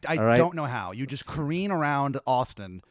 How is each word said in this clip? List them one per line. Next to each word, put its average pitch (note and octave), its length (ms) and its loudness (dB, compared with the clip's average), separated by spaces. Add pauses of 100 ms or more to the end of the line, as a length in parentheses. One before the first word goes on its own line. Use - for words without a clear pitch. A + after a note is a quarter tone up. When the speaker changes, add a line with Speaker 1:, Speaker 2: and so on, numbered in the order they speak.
Speaker 1:
I D#3+ 80 0
Speaker 2:
all A2 80 2
right? A#2 140 6
Speaker 1:
don't E3+ 160 4
know D#3 100 -4
how. A2 280 -6
You A#2+ 120 -8
just C3+ 220 -8
careen D#3+ 460 -4
around C#3+ 440 0 (100)
Austin, G#2+ 540 -2 (100)